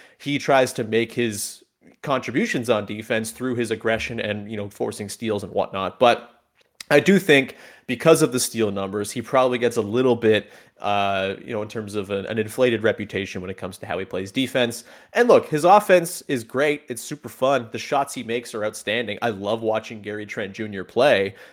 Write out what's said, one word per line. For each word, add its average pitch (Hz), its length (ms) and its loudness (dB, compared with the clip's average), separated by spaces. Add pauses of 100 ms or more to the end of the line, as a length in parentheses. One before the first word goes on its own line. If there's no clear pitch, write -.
(160)
he 143 220 -4
tries 131 340 4
to 127 120 -4
make 113 280 0
his 110 500 -4 (380)
contributions 131 680 -2
on 104 160 2
defense 110 460 -4
through 123 240 -4
his 117 140 -2
aggression 113 480 -2
and, 104 320 -6
you 110 60 -8
know, 104 140 -8
forcing 104 400 -6
steals 104 340 -4
and 90 80 -12
whatnot. 95 480 -2
But 120 300 4 (600)
I 147 100 8
do 185 180 6
think 139 380 4 (300)
because 151 360 6
of 127 100 2
the 123 80 0
steal 110 300 0
numbers, 98 400 -4
he 123 100 -8
probably 127 380 2
gets 117 180 0
a 113 60 0
little 120 340 2
bit, 107 340 2 (300)
uh, 98 600 0
you 123 100 -12
know, 107 100 -4
in 107 60 -10
terms 104 260 -10
of 101 160 -4
an, 98 160 -2
an 113 120 -4
inflated 110 440 2
reputation 101 580 -2
when 92 100 -10
it 92 60 -10
comes 95 220 -12
to - 80 -16
how 85 120 -4
he 95 60 -6
plays 95 280 -8
defense. 123 520 -2 (280)
And 240 160 2
look, 135 200 4
his 151 160 -4
offense 180 640 4
is 123 160 -2
great. 147 440 -2
It's 120 140 -8
super 143 260 -12
fun. 131 440 0
The 117 60 -6
shots 139 360 -2
he 127 80 -10
makes 117 320 -6
are 104 100 -4
outstanding. 107 580 -4
I 120 80 0
love 104 320 -4
watching 110 400 -4
Gary 104 240 -10
Trent 98 280 -8
Junior 101 300 -8
play, 110 500 4 (180)